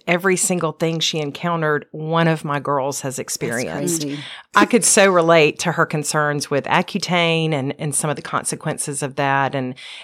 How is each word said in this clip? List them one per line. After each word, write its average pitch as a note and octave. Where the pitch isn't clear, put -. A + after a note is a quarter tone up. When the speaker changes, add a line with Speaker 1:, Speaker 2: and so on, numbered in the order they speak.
Speaker 1:
every F3+
single E3+
thing E3
she D#3+
encountered, D3+
one D#3+
of D#3+
my C#3+
girls C#3
has C3+
experienced. C3
Speaker 2:
That's C#3+
crazy. C#3+
Speaker 1:
I G3+
could A3
so G3
relate E3
to F3
her E3
concerns D3
with C#3
Accutane E3
and, C#3
and C#3
some D3+
of C#3+
the E3
consequences -
of C3+
that, C#3
and, B2+